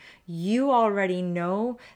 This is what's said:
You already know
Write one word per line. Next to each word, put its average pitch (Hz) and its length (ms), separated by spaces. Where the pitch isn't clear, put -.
You 202 460
already 202 500
know 180 560